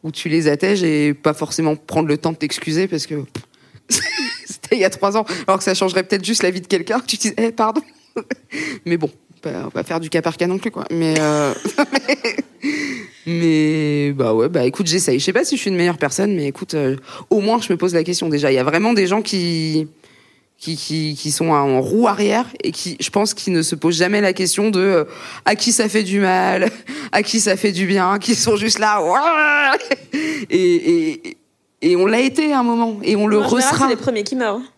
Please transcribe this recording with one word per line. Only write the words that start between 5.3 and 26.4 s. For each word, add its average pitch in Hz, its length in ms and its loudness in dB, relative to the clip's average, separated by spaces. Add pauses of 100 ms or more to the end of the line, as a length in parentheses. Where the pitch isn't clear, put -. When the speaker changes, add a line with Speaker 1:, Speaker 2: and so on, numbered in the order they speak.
Speaker 1:
alors 196 100 2
que 190 80 -4
ça 190 80 0
changerait 185 300 0
peut-être 190 200 -2
juste 220 200 0
la 185 80 2
vie 185 100 -8
de 175 60 -18
quelqu'un, 196 320 0
que 247 80 -10
tu - 100 -4
dis, - 200 -4
eh, 226 140 0
pardon. 226 300 -2 (340)
<laughs> - 60 -4 (640)
Mais 170 120 0
bon, 160 120 -2 (360)
on 160 280 -6
va - 100 -4
faire 165 180 -4
du 160 80 -10
cas 165 120 0
par 165 160 -2
cas 175 80 0
non 185 140 0
plus, 220 100 -4
quoi. - 220 -10
Mais, 160 280 0
euh, 151 340 2 (840)
<laughs> 277 920 -8
mais, 156 840 2
bah 127 220 0
ouais, 113 160 4
bah 135 160 2
écoute, 180 220 0
j'essaye. 156 320 2
Je 147 60 -2
sais 190 80 0
pas 262 120 2
si 285 100 -2
je 240 60 -4
suis - 80 -2
une 185 80 0
meilleure 175 200 2
personne, 190 380 0
mais 151 120 -2
écoute, 151 260 -8
euh, 135 240 0 (320)
au 220 100 4
moins 220 220 2
je - 100 -4
me 175 60 2
pose 175 160 0
la 165 100 2
question 175 260 -2
déjà. 143 220 2
Il 131 40 4
y 127 40 4
a 127 60 2
vraiment 208 280 2
des 190 140 4
gens 202 140 2
qui, 160 680 0 (680)
qui, 165 180 -8
qui, 156 420 -4
qui 151 140 -6
sont 165 200 -2
en 139 300 4
roue 220 280 2
arrière 208 360 0 (180)
et - 100 -2
qui, - 260 -8
je - 100 -4
pense, 214 240 0
qui - 160 -6
ne 170 120 2
se 160 140 -2
posent 160 220 0
jamais 190 220 2
la 196 140 2
question 185 360 0
de, 190 120 2
euh, 185 220 4 (420)
à 214 100 4
qui 240 160 0
ça 220 160 2
fait 208 160 0
du 196 160 0
mal, 185 500 2 (220)